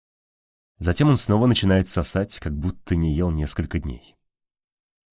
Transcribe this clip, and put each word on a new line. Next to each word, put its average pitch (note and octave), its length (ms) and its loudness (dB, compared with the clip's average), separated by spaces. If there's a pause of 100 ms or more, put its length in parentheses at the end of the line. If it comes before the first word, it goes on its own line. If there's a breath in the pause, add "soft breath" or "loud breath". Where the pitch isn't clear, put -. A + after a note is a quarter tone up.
(800)
Затем F2 300 2
он C3+ 80 6
снова G#2+ 300 2
начинает G2 420 4
сосать, - 520 -4
как D2 160 -8
будто E2+ 400 -4
не D#2+ 180 0
ел F2 160 0
несколько D2+ 480 -4
дней. - 380 -12 (960)